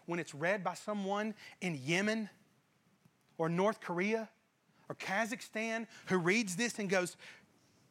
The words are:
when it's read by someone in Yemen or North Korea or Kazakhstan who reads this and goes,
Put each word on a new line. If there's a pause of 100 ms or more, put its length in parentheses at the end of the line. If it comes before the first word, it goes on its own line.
when
it's
read
by
someone (260)
in
Yemen (1080)
or
North
Korea (600)
or
Kazakhstan (200)
who
reads
this
and
goes, (760)